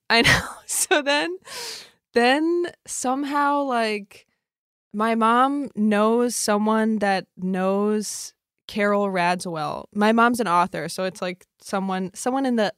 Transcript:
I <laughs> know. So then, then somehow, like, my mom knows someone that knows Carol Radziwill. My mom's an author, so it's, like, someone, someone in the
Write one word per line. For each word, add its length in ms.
I 120
<laughs> 60
know. 120
So 360
then, 340
then 540
somehow, 760
like, 640
my 200
mom 600
knows 580
someone 680
that 260
knows 960
Carol 420
Radziwill. 840
My 200
mom's 280
an 80
author, 400
so 160
it's, 180
like, 220
someone, 540
someone 320
in 100
the 220